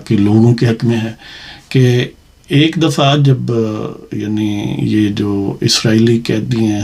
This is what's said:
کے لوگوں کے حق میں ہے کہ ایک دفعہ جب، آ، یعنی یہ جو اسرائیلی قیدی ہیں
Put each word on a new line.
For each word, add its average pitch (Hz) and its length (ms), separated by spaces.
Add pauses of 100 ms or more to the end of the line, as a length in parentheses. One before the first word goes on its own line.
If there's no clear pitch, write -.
کے 110 120
لوگوں 110 380
کے 120 120
حق 113 180
میں 117 120
ہے 113 160 (560)
کہ 123 380 (400)
ایک 156 360
دفعہ 147 340
جب، 127 340
آ، 120 40 (560)
یعنی 107 680
یہ 107 320
جو 101 520
اسرائیلی 117 580
قیدی 117 380
ہیں 107 260